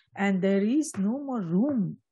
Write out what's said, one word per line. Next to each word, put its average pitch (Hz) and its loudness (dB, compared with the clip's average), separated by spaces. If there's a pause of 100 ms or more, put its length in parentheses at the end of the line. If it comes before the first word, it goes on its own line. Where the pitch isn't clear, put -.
(160)
and 196 0
there 196 2
is 277 0
no 208 0
more 262 -6
room 185 0 (140)